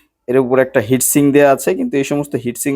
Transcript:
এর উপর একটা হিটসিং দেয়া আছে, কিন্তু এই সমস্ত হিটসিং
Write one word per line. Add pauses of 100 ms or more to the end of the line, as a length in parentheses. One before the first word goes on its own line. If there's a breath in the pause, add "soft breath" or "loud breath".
(280)
এর
উপর
একটা
হিটসিং
দেয়া
আছে,
কিন্তু
এই
সমস্ত
হিটসিং